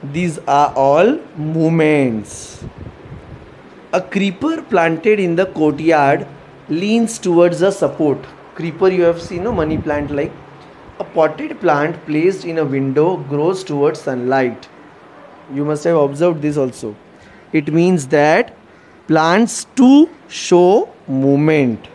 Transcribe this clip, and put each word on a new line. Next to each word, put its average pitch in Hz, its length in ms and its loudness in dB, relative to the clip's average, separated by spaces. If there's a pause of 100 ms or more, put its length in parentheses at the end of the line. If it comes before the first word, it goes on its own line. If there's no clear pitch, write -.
(140)
These 165 240 -4 (100)
are 143 280 2
all 156 440 2 (160)
movements. 156 1300 -2 (1300)
A 180 100 -2
creeper 196 600 -4
planted 170 580 0
in 170 160 0
the 185 120 0
courtyard 151 800 0 (420)
leans 214 480 -2
towards 170 440 2
a 190 100 2
support. 147 480 -2 (360)
Creeper 170 340 -2
you 180 140 2
have 170 180 2
seen, 175 220 -8
no? 233 80 -4
Money 156 260 -2
plant 147 340 -4
like. 143 200 -4 (680)
A 294 40 -8
potted 175 560 -2
plant 156 460 -2
placed 170 400 -2
in 165 140 -4
a 151 60 0
window 139 520 0
grows 151 460 -4
towards 143 380 -2
sunlight. 127 680 -4 (840)
You 143 120 -4
must 151 200 -4
have 170 120 2
observed 147 440 0
this 147 140 -4
also. 123 400 -4 (560)
It 147 220 -2
means 170 360 2
that 156 460 2 (520)
plants 165 580 2 (100)
too 277 340 6 (180)
show 185 600 2 (180)
movement. 139 880 0